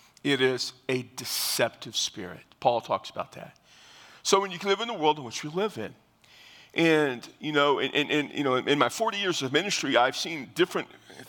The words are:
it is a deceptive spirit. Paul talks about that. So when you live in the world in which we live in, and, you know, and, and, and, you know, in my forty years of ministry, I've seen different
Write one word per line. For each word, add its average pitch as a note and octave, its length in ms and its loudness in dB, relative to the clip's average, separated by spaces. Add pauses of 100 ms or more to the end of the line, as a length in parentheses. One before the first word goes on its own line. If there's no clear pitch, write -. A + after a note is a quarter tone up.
(240)
it C#3 180 2
is C3 320 0 (140)
a B2+ 160 -2 (120)
deceptive - 800 -4
spirit. - 460 -6 (180)
Paul - 220 2
talks - 280 -4
about - 240 -8
that. - 220 -18 (640)
So G3 200 4
when G3 100 -6
you E3+ 120 -10
live G3 180 0
in A#3 80 -6
the A#3 40 -6
world D3+ 240 2
in C#3+ 60 -12
which A2+ 220 -10
we D3+ 40 -8
live F#3+ 280 -4
in, G#2 180 -10 (800)
and, D3+ 520 2 (120)
you D3+ 120 -6
know, C#3+ 280 4
and, C3 160 -2
and, D3 160 0
and, C#3+ 200 0
you D3 120 -4
know, C3 120 2
in B2+ 220 2
my C3 120 4
forty A3 280 2
years F#3+ 240 -2
of B2+ 100 -4
ministry, D3+ 460 2
I've B2+ 200 4
seen D3+ 360 -8
different F3 340 0 (420)